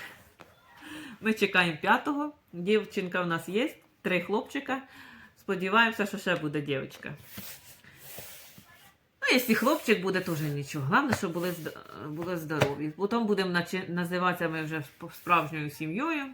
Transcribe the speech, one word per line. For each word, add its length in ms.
Ми 120
чекаємо 480
п'ятого. 520
Дівчинка 680
в 60
нас 220
є, 260
три 200
хлопчика. 600
Сподіваємося, 680
що 120
ще 180
буде 260
дівчинка. 520
Ну, 120
якщо 220
хлопчик 460
буде, 180
теж 220
нічого. 440
Головне, 280
щоб 200
були 180
зд-, 560
були 300
здорові. 520
Потім 360
будемо 260
начи-, 380
називатися 600
ми 140
вже 120
сп-, 380
справжньою 560
сім'єю. 640